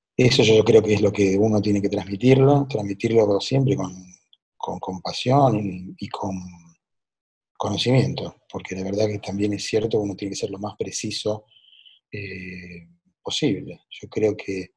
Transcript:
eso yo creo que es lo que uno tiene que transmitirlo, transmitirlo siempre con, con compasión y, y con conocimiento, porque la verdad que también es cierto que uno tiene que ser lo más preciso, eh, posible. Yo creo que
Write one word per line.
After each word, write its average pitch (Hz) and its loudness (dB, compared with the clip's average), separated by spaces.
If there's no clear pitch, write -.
eso 127 4
yo 107 6
creo 120 8
que 104 2
es 98 2
lo 104 4
que 98 2
uno 107 2
tiene 104 0
que 101 0
transmitirlo, 131 4
transmitirlo 104 2
siempre 131 0
con, 92 -6
con - -8
compasión 110 0
y, 95 -8
y - -8
con 95 -8
conocimiento, 101 -2
porque - -10
la 95 -6
verdad 101 0
que 104 -4
también 101 -4
es 98 -8
cierto 110 0
que 104 -2
uno 101 -6
tiene 98 -8
que 95 -10
ser 104 -6
lo 98 -10
más 101 -8
preciso, 107 -6
eh, 92 -12
posible. 90 -4
Yo - -18
creo 107 0
que 92 -10